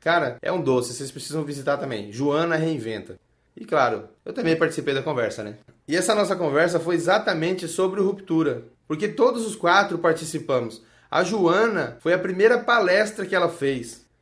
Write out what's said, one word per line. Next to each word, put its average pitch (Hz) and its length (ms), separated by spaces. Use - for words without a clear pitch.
Cara, 160 420
é 165 100
um 180 80
doce, 127 320
vocês 131 180
precisam 147 340
visitar 143 320
também. 110 360
Joana 147 440
Reinventa. 113 640
E 220 120
claro, 120 380
eu - 80
também 165 240
participei 156 380
da 131 80
conversa, 123 400
né? 107 140
E 147 80
essa 185 200
nossa 196 200
conversa 160 460
foi 175 140
exatamente 180 760
sobre 190 320
o 190 60
Ruptura, 160 580
porque 160 200
todos 233 360
os 208 100
quatro 185 440
participamos. 143 840
A 156 120
Joana 180 800
foi 165 140
a 185 40
primeira 196 400
palestra 208 680
que - 80
ela 175 160
fez. 135 500